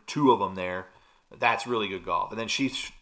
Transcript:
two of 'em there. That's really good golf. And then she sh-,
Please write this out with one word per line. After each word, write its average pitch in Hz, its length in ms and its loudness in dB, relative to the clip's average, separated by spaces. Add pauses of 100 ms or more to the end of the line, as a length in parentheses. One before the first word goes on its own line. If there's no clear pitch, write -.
two 143 240 4
of 101 120 6
'em 95 120 -2
there. 90 340 -6 (520)
That's 117 260 0
really 113 220 0
good 92 160 -6
golf. 87 260 -2
And 107 80 -10
then 113 100 -4
she 135 200 0
sh-, - 340 -8